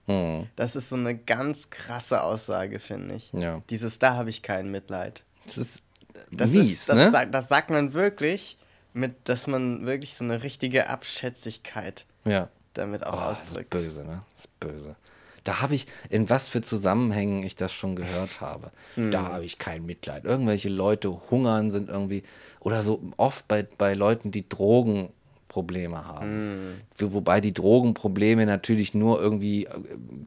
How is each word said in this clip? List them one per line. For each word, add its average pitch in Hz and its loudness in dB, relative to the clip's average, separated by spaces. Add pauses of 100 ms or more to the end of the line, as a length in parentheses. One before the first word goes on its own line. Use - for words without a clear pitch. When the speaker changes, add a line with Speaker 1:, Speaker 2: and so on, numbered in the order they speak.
Speaker 1:
Hm. 85 0 (100)
Speaker 2:
Das 120 -4
ist 127 -8
so 131 -4
eine 120 -2
ganz 127 -2
krasse 117 -2
Aussage, 104 -4
finde 95 -10
ich. - -14
Speaker 1:
Ja. 85 -4
Speaker 2:
Dieses, 113 -6
„Da 127 4
hab 123 -4
ich 110 -10
kein 98 -4
Mitleid.“ 98 -8 (220)
Speaker 1:
Das - -14
ist, 120 -6 (360)
äh, - -20 (120)
Speaker 2:
Das 120 2
Speaker 1:
mies, 147 8
Speaker 2:
ist, - -4
das 143 6
Speaker 1:
ne? 160 10
Speaker 2:
sagt, 127 4
das 131 -2
sagt 147 2
man 143 2
wirklich, 190 -2 (340)
mit, 127 -6
dass 123 -2
man 127 -2
wirklich 135 -6
so - -8
eine 117 -2
richtige 131 0
Abschätzigkeit - -8 (200)
Speaker 1:
Ja. 95 0 (260)
Speaker 2:
damit 101 -6
auch - -6
Speaker 1:
Oh, 90 -4
das 110 -8
ist - -14
Speaker 2:
ausdrückt. 87 -12
Speaker 1:
böse, 80 -6
ne? 82 -10 (120)
Das - -20
ist - -20
böse. 76 -12 (480)
Da 98 -2
hab 135 2
ich, 143 0 (240)
in 110 4
was 127 2
für 120 0
Zusammenhängen 101 0
ich 95 -8
das 92 -4
schon 95 -6
gehört 90 -6
habe. 80 -10 (260)
Speaker 2:
Hm. 113 0
Speaker 1:
Da 92 -2
hab 87 -6
ich 85 -12
kein 82 -8
Mitleid. 85 -10
Irgendwelche 107 2
Leute 98 0
hungern, 110 2
sind 101 -2
irgendwie, 98 -4 (360)
oder 110 0
so 107 0 (160)
oft - 0
bei, 107 4
bei 101 0
Leuten, 104 2
die 95 -4
Drogenprobleme 92 0
haben. 85 -10
Speaker 2:
Hm. 101 -6 (180)
Speaker 1:
Wo-, 104 0
wobei 92 4
die 101 2
Drogenprobleme 110 6
natürlich 104 2
nur 110 4
irgendwie, 104 2
äh, - -12 (560)